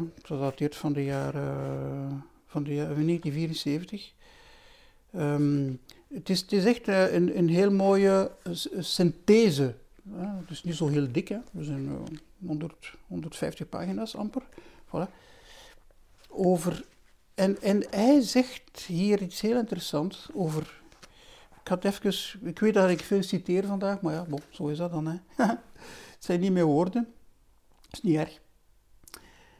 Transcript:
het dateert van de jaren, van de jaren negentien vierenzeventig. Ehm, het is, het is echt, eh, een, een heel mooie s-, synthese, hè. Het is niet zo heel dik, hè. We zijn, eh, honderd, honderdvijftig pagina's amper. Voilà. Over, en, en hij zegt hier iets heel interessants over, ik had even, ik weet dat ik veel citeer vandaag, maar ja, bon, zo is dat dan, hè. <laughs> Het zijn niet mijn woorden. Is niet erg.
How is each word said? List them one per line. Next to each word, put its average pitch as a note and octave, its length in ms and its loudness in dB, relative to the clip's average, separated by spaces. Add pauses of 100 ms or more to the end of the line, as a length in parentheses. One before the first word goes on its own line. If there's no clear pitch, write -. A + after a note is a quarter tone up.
(140)
het - 140 -20
dateert C#3 480 -4
van D3+ 160 -2
de C#3+ 120 -2
jaren, C#3 1200 -4 (200)
van D3 160 -4
de D3 120 -4
jaren D3+ 300 -2
negentien E3 280 0
vierenzeventig. D#3+ 800 -4 (1000)
Ehm, D3 600 0 (360)
het A3+ 200 -12
is, F#3 120 2
het - 120 -8
is G3 120 4
echt, A#3+ 240 2
eh, F#3+ 240 4
een, F3 260 2
een F3 100 4
heel F#3 220 4
mooie G3 600 4 (200)
s-, E3+ 180 -6 (100)
synthese, F3 960 4 (360)
hè. F#3 160 -8
Het F#3+ 240 -10
is D#3 140 -12
niet F3 100 -4
zo D#3 140 0
heel C#3+ 240 0
dik, F3 160 -2
hè. G3+ 100 -6 (120)
We D#3+ 140 -10
zijn, C#3 240 -6
eh, C#3+ 280 -10 (300)
honderd, D#3+ 480 -8 (120)
honderdvijftig D#3+ 600 -8
pagina's F#3+ 480 -6
amper. G#3+ 260 -6 (440)
Voilà. F3+ 240 -6 (1160)
Over, F3+ 560 0 (500)
en, G3 280 0
en G3+ 280 2
hij B3 300 6
zegt - 600 0
hier G3 420 2
iets F#3 180 -8
heel A3+ 180 2
interessants F3+ 720 -4
over, D#3 480 -4 (840)
ik - 60 -16
had F#3 160 0
even, - 640 -4
ik E3+ 100 -8
weet G#3+ 160 4
dat F#3+ 160 6
ik E3+ 100 2
veel G3 220 0
citeer F#3 440 0
vandaag, G3 340 -2
maar D#3+ 140 -2
ja, E3+ 140 -4
bon, D3 120 -6 (100)
zo - 160 -8
is D3 120 -4
dat F3 120 -4
dan, D#3 160 -4
hè. D#3+ 100 -4 (200)
<laughs> B3+ 80 4
Het - 800 -6
zijn F3+ 160 0
niet F#3+ 120 2
mijn F3+ 120 4
woorden. F3+ 480 2 (800)
Is - 120 -18
niet E3+ 140 4
erg. - 240 -4 (1200)